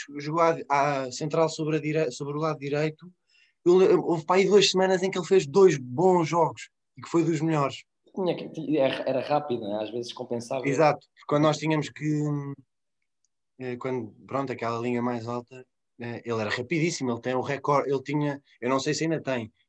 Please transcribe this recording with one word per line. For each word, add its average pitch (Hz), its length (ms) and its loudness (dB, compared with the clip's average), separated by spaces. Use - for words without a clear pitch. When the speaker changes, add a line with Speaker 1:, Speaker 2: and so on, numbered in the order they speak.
Speaker 1:
jogou 151 240 -2
à, 139 640 2
à 127 80 -10
central 156 360 0
sobre 156 280 -2
a 151 40 0
dire-, 156 320 -2
sobre 143 260 -8
o - 20 -4
lado 156 180 -4
direito, 151 520 -4
eu 175 140 8
le-, 190 180 6
houve 160 300 0
para 180 100 2
aí 196 120 4
duas 196 220 6
semanas 185 320 2
em 190 80 -2
que 190 80 -4
ele 170 80 -6
fez 185 200 4
dois 165 320 6
bons 156 500 2
jogos 160 420 0
e 123 60 -20
que - 80 -16
foi 165 140 2
dos 156 160 0
melhores. 151 440 0
Speaker 2:
Tinha 180 220 0
que, - 120 -10
ti-, 156 300 -2
era, 131 320 2
era 131 100 0
rápido, 127 420 -2
não 104 180 -4
é? - 40 -4
Às 104 60 -8
vezes 120 220 -8
compensava. 127 580 -6
Speaker 1:
Exato, 147 360 2
quando 147 160 2
nós 147 140 2
tínhamos 156 320 -2
que, 143 140 -12
eh, 127 180 -6
quando, 123 360 -6
pronto, 127 260 -4
aquela 117 280 -4
linha 120 220 -2
mais 120 240 -4
alta, 123 400 -10
eh, 117 240 -10
ele 117 160 -4
era 107 100 -4
rapidíssimo, 151 640 -2
ele 113 80 -4
tem 127 140 -4
o 127 80 0
recorde, 139 480 0
ele 135 120 -2
tinha, 143 400 -4
eu 120 100 -4
não 135 100 2
sei 151 140 -2
se 147 100 -4
ainda 160 180 -2
tem, 120 300 -6